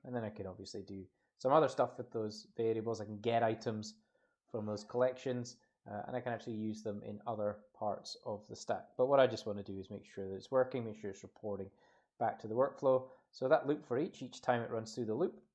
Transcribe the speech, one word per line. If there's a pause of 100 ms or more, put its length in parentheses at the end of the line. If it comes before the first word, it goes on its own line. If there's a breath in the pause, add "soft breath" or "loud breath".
And
then
I
can
obviously
do (340)
some
other
stuff
with
those
variables.
I
can
get
items (540 soft breath)
from
those
collections, (320 soft breath)
uh,
and
I
can
actually
use
them
in
other (160)
parts (100)
of
the
stack. (100)
But
what
I
just
wanna
do
is
make
sure
that
it's
working,
make
sure
it's
reporting (480 soft breath)
back
to
the
workflow. (220 loud breath)
So
that
loop
for
each,
each
time
it
runs
through
the
loop (120)